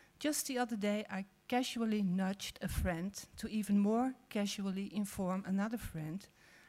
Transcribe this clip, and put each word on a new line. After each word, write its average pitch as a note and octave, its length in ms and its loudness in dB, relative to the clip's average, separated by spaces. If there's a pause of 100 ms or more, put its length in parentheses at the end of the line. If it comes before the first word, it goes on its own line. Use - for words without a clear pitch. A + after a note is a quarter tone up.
(200)
Just - 280 0
the C4 100 -2
other A#3 200 0
day, G#3 320 2
I G3 160 -4 (220)
casually A3+ 540 2
nudged F#3+ 600 0
a F#3+ 60 -2
friend F3+ 440 0 (260)
to A3 120 -6
even G3+ 280 4
more A3+ 360 4 (160)
casually G3+ 680 -2
inform G3 500 -2
another G3+ 320 0
friend D#3+ 480 -6 (440)